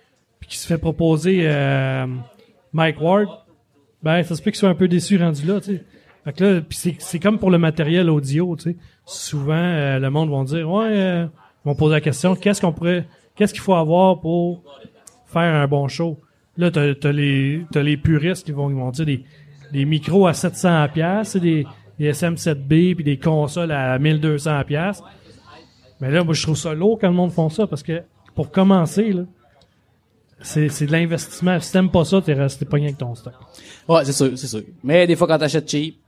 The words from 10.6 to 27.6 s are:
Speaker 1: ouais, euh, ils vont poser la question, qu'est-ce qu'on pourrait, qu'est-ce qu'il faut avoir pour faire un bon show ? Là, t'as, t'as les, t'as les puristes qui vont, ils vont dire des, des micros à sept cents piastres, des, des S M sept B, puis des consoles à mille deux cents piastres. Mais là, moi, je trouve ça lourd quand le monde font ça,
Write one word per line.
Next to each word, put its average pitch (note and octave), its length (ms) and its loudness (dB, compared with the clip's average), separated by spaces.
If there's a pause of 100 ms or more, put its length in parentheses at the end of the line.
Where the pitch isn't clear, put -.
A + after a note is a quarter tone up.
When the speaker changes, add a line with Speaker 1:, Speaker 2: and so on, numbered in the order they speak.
Speaker 1:
ouais, G#3 200 0
euh, F#3 360 0 (400)
ils - 40 -6
vont C#3+ 60 0
poser D#3 200 2
la D3+ 60 2
question, F3 340 0
qu'est-ce G3+ 260 0
qu'on F3 100 2
pourrait, E3+ 360 -2 (280)
qu'est-ce G3+ 180 0
qu'il - 100 -12
faut G3 120 2
avoir F3 460 4
pour F3 420 -2 (640)
faire - 160 -2 (140)
un C#3+ 120 2
bon C#3+ 200 0
show ? E3 320 -4 (360)
Là, F3 140 2
t'as, D3 240 2
t'as C#3+ 180 -2
les, C#3+ 600 0
t'as D3+ 100 0
les D3 160 2
puristes D#3+ 480 0
qui D#3 60 -8
vont, C#3+ 180 -4
ils C#3 60 -4
vont B2+ 160 -4
dire D3+ 160 -4
des, C3 160 -4 (480)
des C#3 140 0
micros D#3+ 420 2
à D#3 60 2
sept - 220 -4
cents E3 380 2
piastres, G3 460 -2
des, D#3+ 260 2 (340)
des D3 80 0
S D3 160 -2
M E3+ 140 0
sept D3 280 -2
B, E3+ 300 4
puis E3+ 80 -6
des C#3+ 140 0
consoles D#3 540 -2
à C3 280 0
mille D3+ 200 2
deux D3+ 180 0
cents D3 260 -2
piastres. E3+ 400 -4 (1000)
Mais C3 100 -4
là, F3 120 2
moi, E3 100 -2
je - 100 -2
trouve D#3 140 -2
ça D#3+ 160 -6
lourd G3+ 260 0
quand G3 80 2
le F3 80 2
monde F3+ 160 0
font D#3+ 180 0
ça, G#3 180 -2